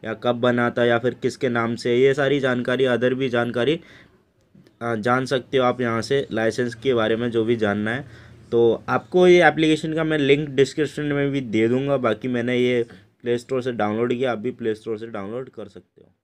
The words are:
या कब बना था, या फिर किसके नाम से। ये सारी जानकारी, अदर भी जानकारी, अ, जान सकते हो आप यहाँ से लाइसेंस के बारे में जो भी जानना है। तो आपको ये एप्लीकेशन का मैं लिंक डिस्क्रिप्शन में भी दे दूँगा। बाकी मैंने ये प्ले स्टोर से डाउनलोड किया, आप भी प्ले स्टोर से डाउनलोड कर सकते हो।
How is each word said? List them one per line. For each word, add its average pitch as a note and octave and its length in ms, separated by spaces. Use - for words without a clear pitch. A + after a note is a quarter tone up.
या A2 100
कब A#2+ 260
बना A#2+ 300
था, A#2+ 140
या A#2+ 140
फिर A#2+ 160
किसके B2+ 340
नाम A#2 260
से। A#2+ 220
ये C3+ 180
सारी C#3+ 260
जानकारी, B2+ 460
अदर B2 280
भी C3 140
जानकारी, A#2+ 500
अ, A#2 140
जान B2 300
सकते C3 320
हो B2+ 60
आप B2 160
यहाँ A2+ 220
से C#3 300
लाइसेंस A2+ 420
के C3 200
बारे A2 220
में A#2+ 140
जो A2+ 140
भी A#2 120
जानना G#2 340
है। C3+ 140
तो A#2 360
आपको F3+ 380
ये F3 220
एप्लीकेशन D#3 460
का D#3+ 100
मैं D#3 140
लिंक C#3+ 300
डिस्क्रिप्शन C#3 560
में C#3+ 260
भी C#3 100
दे A2 280
दूँगा। C3+ 300
बाकी B2 300
मैंने B2 300
ये B2 240
प्ले A#2+ 160
स्टोर B2+ 240
से B2+ 100
डाउनलोड A2 400
किया, B2+ 200
आप G#2+ 60
भी A#2+ 120
प्ले A#2 240
स्टोर A2 240
से A2+ 80
डाउनलोड A2+ 440
कर G2+ 180
सकते - 320
हो। - 120